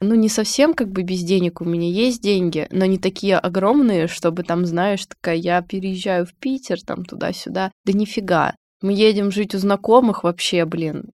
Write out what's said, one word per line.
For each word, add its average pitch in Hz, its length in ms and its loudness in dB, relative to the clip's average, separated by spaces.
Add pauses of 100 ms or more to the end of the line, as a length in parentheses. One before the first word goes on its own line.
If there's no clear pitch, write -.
ну, 202 120 2
не 220 160 4
совсем 262 460 2
как 220 160 -2
бы 190 100 -2
без 180 220 -4
денег, 175 380 0
у 170 40 -6
меня 170 240 0
есть 233 320 0
деньги, 180 480 0
но 185 160 0
не 190 140 2
такие 190 380 0
огромные, 190 680 2
чтобы 175 360 -4
там, 175 240 0
знаешь, 185 400 -2
такая: - 300 -6
«Я 175 260 0
переезжаю 185 640 -4
в - 80 -20
Питер, 262 460 -4
там, - 240 -8
туда-сюда». 185 640 -6 (140)
Да 196 80 2
нифига. 196 600 0 (300)
Мы 190 100 0
едем 202 380 2
жить 202 240 -2
у - 20 -2
знакомых 202 680 4
вообще, 175 420 0
блин, 160 480 -6